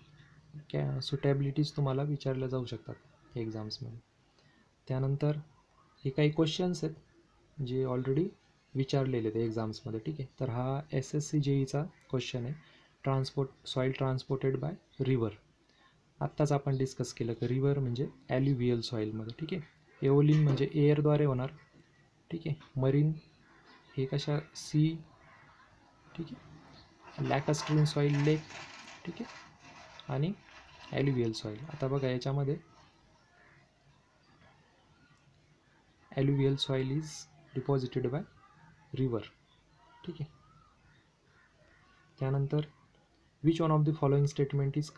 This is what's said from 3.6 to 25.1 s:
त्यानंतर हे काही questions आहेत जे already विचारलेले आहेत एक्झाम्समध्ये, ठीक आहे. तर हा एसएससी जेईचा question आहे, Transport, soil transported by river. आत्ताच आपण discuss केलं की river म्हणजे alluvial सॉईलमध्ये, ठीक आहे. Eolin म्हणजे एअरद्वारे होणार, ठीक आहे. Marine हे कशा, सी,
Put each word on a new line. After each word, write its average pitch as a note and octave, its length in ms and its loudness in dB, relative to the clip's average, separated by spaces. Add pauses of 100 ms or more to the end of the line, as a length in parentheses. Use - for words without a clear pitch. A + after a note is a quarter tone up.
त्यानंतर C#3 500 0 (680)
हे C#3 40 0
काही D3+ 200 4
questions E3 540 0
आहेत D#3+ 120 -4 (680)
जे C3 200 0
already C3+ 420 0 (480)
विचारलेले C3 520 0
आहेत A2 140 0
एक्झाम्समध्ये, A2 580 -4
ठीक D#3 200 -6
आहे. C3+ 200 -10
तर B2+ 100 -2
हा C3 320 -2 (100)
एसएससी D3 480 -2
जेईचा C#3 440 0
question - 640 -6
आहे, C#3 80 -6 (500)
Transport, C3+ 640 -2
soil C3 240 0
transported C3 680 -2
by D3+ 140 -4 (260)
river. B2 300 2 (880)
आत्ताच D3 320 0
आपण C#3 260 0
discuss C3 360 -2
केलं A#2 200 -2
की A#2+ 140 -4
river C#3 320 2
म्हणजे B2+ 280 -2 (220)
alluvial B2+ 520 2
सॉईलमध्ये, A2 580 -4
ठीक D#3+ 200 -6
आहे. - 20 -12 (460)
Eolin D3+ 360 6
म्हणजे C3+ 300 4
एअरद्वारे D3 520 4
होणार, C3 220 0 (840)
ठीक E3 160 -6
आहे. - 340 -6
Marine D3 320 4 (840)
हे C3 80 0
कशा, C#3+ 340 -2 (160)
सी, D#3+ 480 0 (1120)